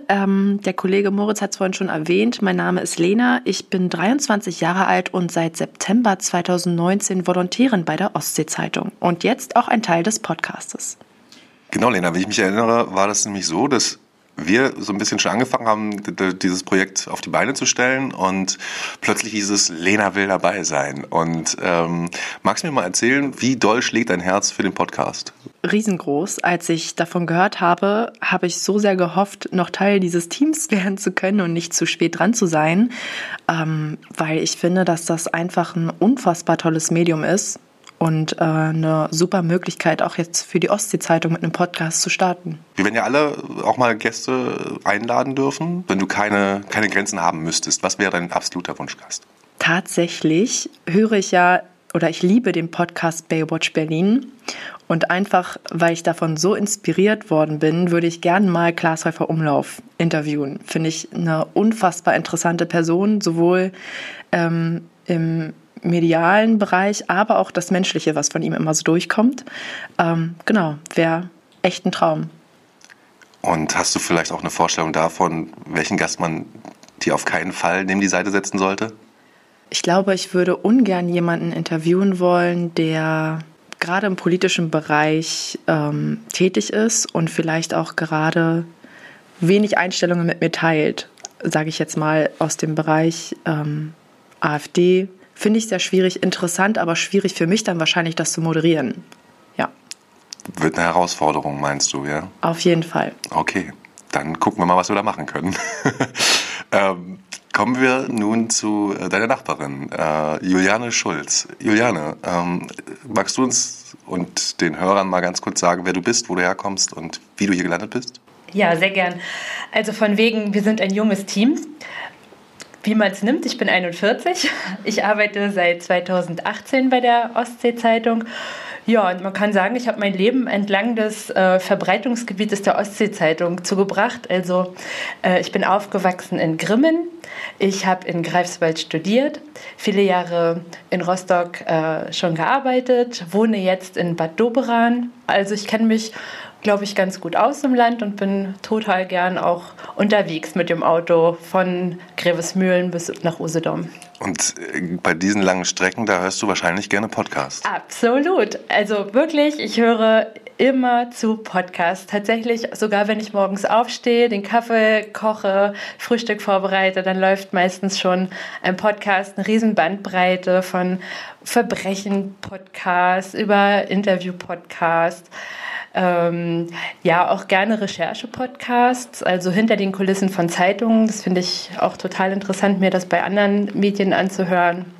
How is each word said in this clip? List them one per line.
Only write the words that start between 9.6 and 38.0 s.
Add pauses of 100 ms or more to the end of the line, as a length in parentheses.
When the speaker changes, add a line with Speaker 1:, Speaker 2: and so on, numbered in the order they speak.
Speaker 1:
ein
Teil
des
Podcastes. (760)
Speaker 2:
Genau,
Lena,
wie
ich
mich
erinnere,
war
das
nämlich
so,
dass (360)
wir
so
ein
bisschen
schon
angefangen
haben,
d-,
d-,
dieses
Projekt
auf
die
Beine
zu
stellen
und (420)
plötzlich
hieß
es,
Lena
will
dabei
sein.
Und,
ähm, (340)
magst
du
mir
mal
erzählen, (100)
wie
doll
schlägt
dein
Herz
für
den
Podcast? (300)
Speaker 1:
Riesengroß.
Als
ich
davon
gehört
habe,
habe
ich
so
sehr
gehofft,
noch
Teil
dieses
Teams
<laughs>
werden
zu
können
und
nicht
zu
spät
dran
zu
sein, (560)
ähm, (180)
weil
ich
finde,
dass
das
einfach
ein
unfassbar
tolles
Medium
ist. (400)
Und,